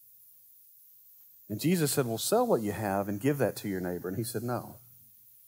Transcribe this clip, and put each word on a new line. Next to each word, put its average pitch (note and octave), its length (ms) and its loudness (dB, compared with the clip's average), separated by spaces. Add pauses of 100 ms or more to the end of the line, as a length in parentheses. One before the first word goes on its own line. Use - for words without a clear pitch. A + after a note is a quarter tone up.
(1500)
And G#2 100 -4
Jesus D#3 320 4
said, C3 160 2
"Well, A2+ 100 -2
sell A#3 300 2
what E3 140 4
you G#2 100 0
have G2 360 0
and G#2 140 -4
give C#3+ 160 2
that A2+ 200 2
to - 100 -8
your F#2+ 140 -2
neighbor." F2 260 -4
And F#2 100 -4
he A2+ 60 0
said, A2+ 200 -6
"No." A#2+ 340 -4 (720)